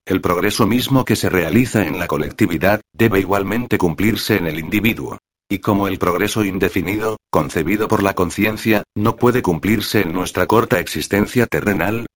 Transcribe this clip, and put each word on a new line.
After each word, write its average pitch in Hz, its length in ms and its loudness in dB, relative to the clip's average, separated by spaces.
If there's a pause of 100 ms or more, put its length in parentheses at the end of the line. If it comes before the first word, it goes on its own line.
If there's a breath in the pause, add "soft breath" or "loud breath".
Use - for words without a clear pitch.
el 95 160 0
progreso 90 460 0
mismo 123 400 2
que 113 100 2
se 98 140 -2
realiza 92 560 2
en 85 140 -6
la 85 80 -4
colectividad, 82 760 0 (100)
debe 101 280 2
igualmente 98 580 -2
cumplirse 95 600 0
en 87 100 -2
el 78 100 -4
individuo. 92 640 -4 (280)
Y 101 120 -4
como 101 280 0
el 92 120 -4
progreso 92 440 0
indefinido, 98 760 -2 (120)
concebido 90 580 0
por 101 140 0
la 98 140 0
conciencia, 104 680 0 (140)
no 107 200 0
puede 120 280 2
cumplirse 98 580 0
en 85 100 -2
nuestra 90 360 -2
corta 113 320 4
existencia 101 680 0
terrenal, 101 680 -2